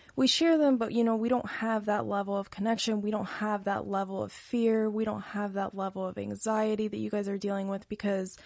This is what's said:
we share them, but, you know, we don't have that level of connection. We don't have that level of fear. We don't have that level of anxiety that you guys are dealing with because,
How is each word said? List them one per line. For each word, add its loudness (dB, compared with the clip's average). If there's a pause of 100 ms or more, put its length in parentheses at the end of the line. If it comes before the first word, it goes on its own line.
(140)
we 4
share 6
them, 6
but, -2
you 4
know, 4
we 0
don't 2
have -2
that 2
level -2
of -4
connection. 0
We -2
don't -2
have -2
that -2
level -2
of -8
fear. 2
We -2
don't -4
have -6
that -4
level -4
of -8
anxiety 0
that -8
you -4
guys -2
are -2
dealing -2
with -6
because, -2